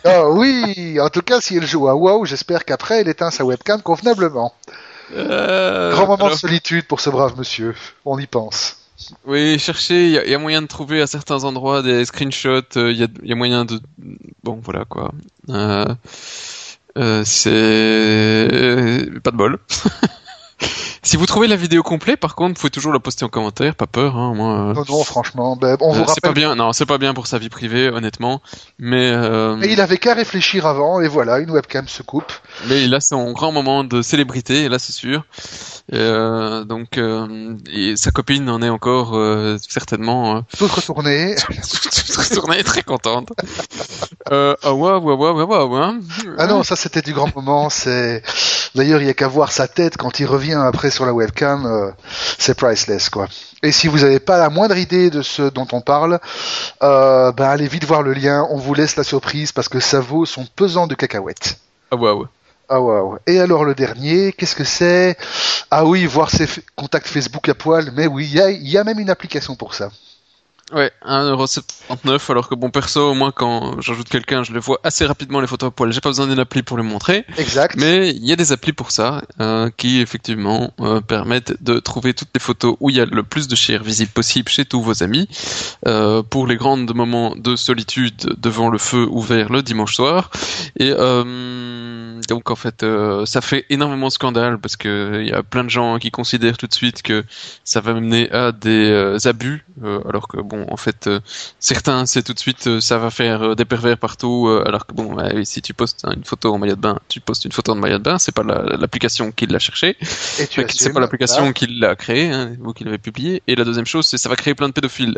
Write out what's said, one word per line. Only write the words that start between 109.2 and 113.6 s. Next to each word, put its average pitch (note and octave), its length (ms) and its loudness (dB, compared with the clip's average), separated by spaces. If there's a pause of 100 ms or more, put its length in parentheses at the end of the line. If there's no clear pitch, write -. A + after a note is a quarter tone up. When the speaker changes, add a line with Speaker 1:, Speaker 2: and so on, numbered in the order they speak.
Speaker 2:
qui A#2 160 -2
l'a F#2 120 0
cherché, - 380 -2 (420)
Speaker 1:
Et D3 80 -2
tu - 140 -4
Speaker 2:
mais A#2 80 -2
c'est - 120 -2
Speaker 1:
assumes, C3+ 120 0
Speaker 2:
pas C#3+ 60 2
l'application B2 420 0
Speaker 1:
voilà. C#3 120 2
Speaker 2:
qui B2 140 -2
l'a A2 280 2
créé, D3 360 0
hein, B2+ 280 -4
vous A#2 140 -10
qui A2 100 -14
l'avez G#2+ 140 -6
publié. C#3 500 -6
Et B2+ 80 2
la A#2+ 80 2